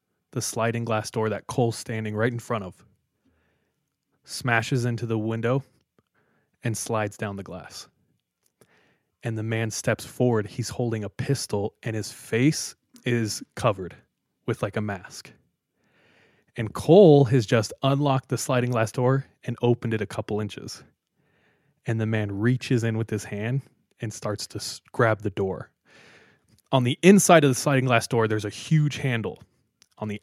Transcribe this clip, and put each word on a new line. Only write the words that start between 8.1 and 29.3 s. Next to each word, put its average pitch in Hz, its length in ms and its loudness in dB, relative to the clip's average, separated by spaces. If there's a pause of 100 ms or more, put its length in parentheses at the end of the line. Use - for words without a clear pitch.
And 113 160 -6
the 110 40 -6
man 113 280 -2
steps - 340 -4
forward. 117 420 0
He's - 240 -8
holding 113 340 -4
a 98 40 -8
pistol, - 760 -4
and 113 120 -6
his 110 180 -6
face - 640 -2 (300)
is 117 380 -2 (120)
covered 95 400 -2 (520)
with, - 160 -4
like, 101 140 -6
a 110 40 -2
mask. 101 500 -10 (1300)
And 110 180 -6
Cole 156 520 8
has 113 200 2
just - 260 2 (100)
unlocked 139 460 0
the 120 100 -2
sliding 123 320 0
glass 113 220 0
door 131 340 0 (180)
and 123 180 -6
opened 120 320 2
it 107 60 -2
a 101 60 -4
couple 107 340 -6
inches. - 420 -10 (1040)
And 113 140 -2
the 110 60 0
man 104 320 -2
reaches 120 460 0
in 113 140 -2
with 113 120 -4
his 107 140 -4
hand 113 380 -4 (380)
and 107 120 -6
starts - 360 -8
to - 100 -14
s-, - 220 -10 (120)
grab 110 300 2
the 107 80 -4
door. 95 400 -6 (1000)
On 131 120 2
the 123 180 0
inside 175 420 8
of 139 60 6
the 127 40 2
sliding 135 320 0
glass 117 200 2
door, 113 220 2
there's 107 160 -2
a 104 60 -6
huge 151 480 0
handle. 117 440 -4 (560)